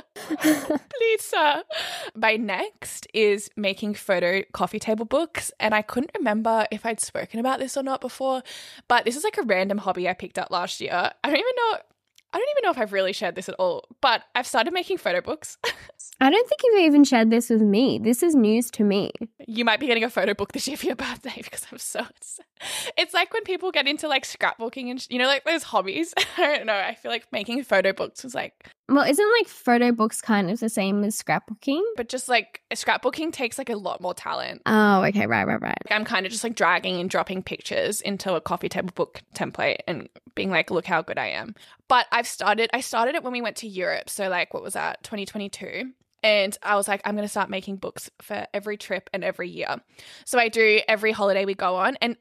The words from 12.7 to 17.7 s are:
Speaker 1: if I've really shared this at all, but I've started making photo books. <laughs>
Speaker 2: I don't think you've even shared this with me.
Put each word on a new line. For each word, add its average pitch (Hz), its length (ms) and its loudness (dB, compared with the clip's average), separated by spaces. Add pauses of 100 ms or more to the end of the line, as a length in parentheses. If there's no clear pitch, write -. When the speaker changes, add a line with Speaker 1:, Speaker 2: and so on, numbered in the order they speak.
Speaker 1:
if 269 60 -6
I've 214 160 -2
really 190 180 2
shared 185 240 -4
this 185 140 -8
at 185 60 -10
all, 180 300 0 (140)
but 240 240 2 (100)
I've 247 140 -2
started 254 260 2
making 359 260 -2
photo 180 200 0
books. - 440 -8
<laughs> - 40 -4 (540)
Speaker 2:
I 269 80 8
don't 440 180 4
think 587 160 -6
you've 427 220 8
even 294 180 10
shared 226 280 6
this 233 180 4
with 220 120 4
me. 208 380 4